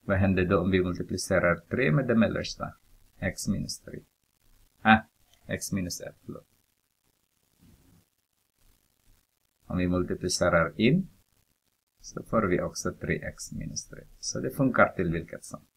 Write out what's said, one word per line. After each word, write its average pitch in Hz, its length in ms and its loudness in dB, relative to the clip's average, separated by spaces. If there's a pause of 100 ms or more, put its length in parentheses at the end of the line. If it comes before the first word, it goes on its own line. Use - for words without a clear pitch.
Vad 98 180 0
händer 95 260 4
då 95 160 4
om 90 100 0
vi 92 120 4
multiplicerar 90 720 0
tre 127 360 0
med 139 140 4
det - 80 2
mellersta? - 600 0 (440)
X 101 300 -4
minus 95 320 -4
tre. - 200 -14 (840)
Ah, 110 160 8 (480)
x - 260 -6
minus 87 280 -4
ett, - 240 -14
förlåt. - 240 -14 (3250)
Om 90 120 -4
vi 90 100 2
multiplicerar 87 920 0
in, 147 280 2 (920)
så - 220 -14
får 113 200 -2
vi 90 180 0
också 85 320 -6
tre - 300 -6
x - 300 -14
minus - 360 -10
tre. - 160 -18 (140)
Så - 220 -8
det 131 100 -4
funkar 131 460 4
till 85 160 0
vilket - 320 -8
som. - 220 -18 (100)